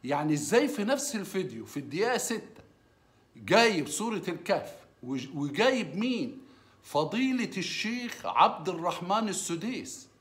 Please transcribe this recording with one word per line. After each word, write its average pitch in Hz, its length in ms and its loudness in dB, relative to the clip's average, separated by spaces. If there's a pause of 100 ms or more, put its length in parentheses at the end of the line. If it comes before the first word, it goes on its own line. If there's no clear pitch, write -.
يعني 147 280 2
إزاي 226 360 4
في 208 160 -2
نفس 262 320 -2
الفيديو 160 500 -6
في - 100 -12
الدقيقة 170 420 -2
ستة - 420 -4 (760)
جايب 175 520 6
سورة 214 400 -4
الكهف - 440 -2 (300)
وج-، 127 340 -6
وجايب 165 600 2
مين؟ 208 460 -2 (400)
فضيلة 240 760 0
الشيخ 226 720 -4
عبد 170 420 4
الرحمن 180 600 -2
السديس 175 800 -6 (120)